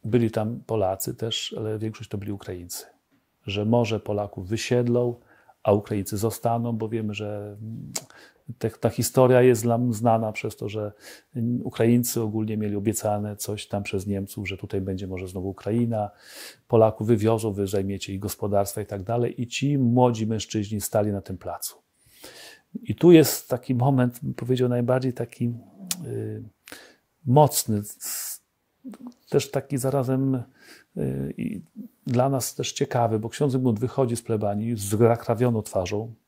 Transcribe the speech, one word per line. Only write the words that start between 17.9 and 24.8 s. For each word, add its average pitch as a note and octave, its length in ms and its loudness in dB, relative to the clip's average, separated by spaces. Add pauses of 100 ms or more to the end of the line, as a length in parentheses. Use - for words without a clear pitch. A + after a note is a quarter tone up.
ich F#2+ 60 -6
gospodarstwa G2+ 600 -2
i G2+ 60 -6
tak G2 160 -8
dalej. A#2+ 400 -2
I A#2 40 -4
ci C#3+ 320 -2
młodzi A#2+ 480 4
mężczyźni G#2+ 540 -4
stali G#2+ 320 0
na G2 80 -4
tym F#2 180 -10
placu. - 380 -10 (1080)
I G#2 120 -4
tu F3 180 8
jest - 360 8
taki B2+ 260 -2
moment, B2 480 2
bym C3 120 -6
powiedział, B2 340 0
najbardziej B2 440 0